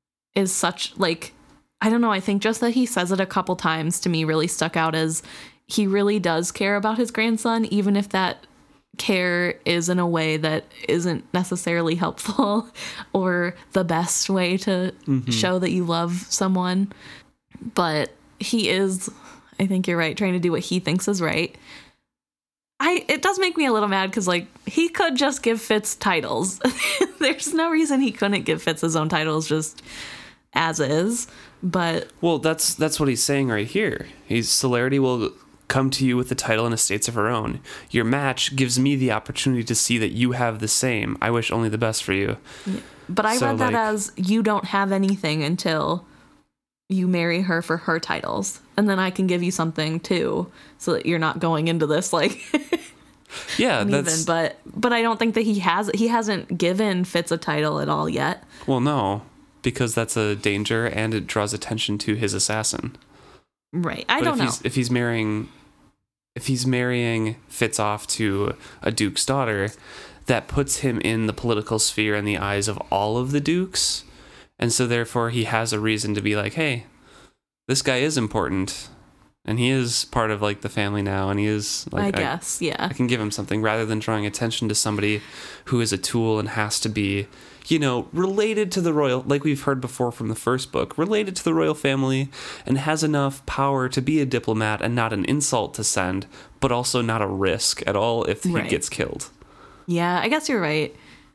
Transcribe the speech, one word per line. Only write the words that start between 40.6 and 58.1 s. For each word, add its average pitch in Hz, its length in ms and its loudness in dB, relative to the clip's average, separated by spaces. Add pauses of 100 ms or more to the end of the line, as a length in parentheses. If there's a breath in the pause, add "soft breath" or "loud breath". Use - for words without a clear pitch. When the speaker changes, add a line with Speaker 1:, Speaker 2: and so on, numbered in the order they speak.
Speaker 2:
the 107 80 -2
same. 110 520 0
I 110 100 0
wish 117 200 0
only 113 180 2
the 107 100 0
best 113 260 -2
for 98 80 0
you." 101 240 0 (280 loud breath)
Speaker 1:
Yeah. 190 120 -4 (320 loud breath)
But 208 180 0
I 226 120 2
Speaker 2:
So, 247 80 2
Speaker 1:
read - 120 0
that 254 140 2
Speaker 2:
like 233 100 2
Speaker 1:
as, 214 340 -2
"You 208 260 2
don't 202 240 2
have 196 260 0
anything 190 500 2
until 160 640 0 (840 loud breath)
you 185 160 2
marry 170 360 2
her 175 180 0
for 165 160 0
her 165 240 -2
titles, - 600 -4 (180)
and 208 100 4
then 190 100 2
I 185 120 0
can 190 160 0
give 180 160 2
you 175 80 0
something 160 500 -2
too, - 500 0 (280 loud breath)
so 175 160 0
that - 100 -2
you're 170 140 2
not 160 200 0
going 165 300 0
into 165 180 2
this, 156 280 0
like, - 260 0 (120)
<laughs> - 1080 -6
Speaker 2:
Yeah, 196 240 2
Speaker 1:
uneven." 104 220 2
Speaker 2:
that's 160 200 -2
Speaker 1:
But, 165 400 0
but 240 300 0
I 233 80 2
don't 233 160 2
think 226 160 2
that 226 80 2
he 214 160 2
has, 180 360 2
he 226 140 2
hasn't 214 480 -2
given 185 480 2
Fitz 170 260 -2
a 170 60 0
title 151 440 -2
at 147 100 -2
all 151 180 0
yet. 156 340 -2 (240 loud breath)